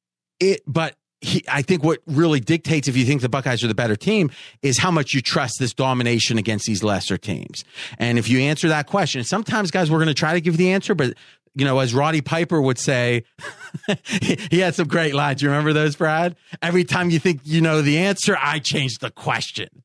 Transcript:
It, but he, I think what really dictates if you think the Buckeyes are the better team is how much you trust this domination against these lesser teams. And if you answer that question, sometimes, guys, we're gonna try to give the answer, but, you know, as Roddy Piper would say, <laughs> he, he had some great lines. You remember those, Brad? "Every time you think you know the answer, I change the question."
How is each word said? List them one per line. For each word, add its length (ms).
It, 260
but 300
he, 280
I 140
think 200
what 240
really 340
dictates 480
if 80
you 80
think 180
the 60
Buckeyes 360
are 20
the 80
better 220
team 340
is 160
how 120
much 240
you 60
trust 380
this 160
domination 640
against 260
these 200
lesser 340
teams. 460
And 200
if 100
you 100
answer 300
that 180
question, 380
sometimes, 460
guys, 200
we're 80
gonna 160
try 200
to 60
give 160
the 160
answer, 220
but, 200
you 120
know, 140
as 120
Roddy 300
Piper 400
would 160
say, 460
<laughs> 300
he, 320
he 100
had 160
some 100
great 280
lines. 280
You 80
remember 240
those, 220
Brad? 400
"Every 220
time 260
you 80
think 260
you 160
know 220
the 160
answer, 420
I 200
change 380
the 120
question." 580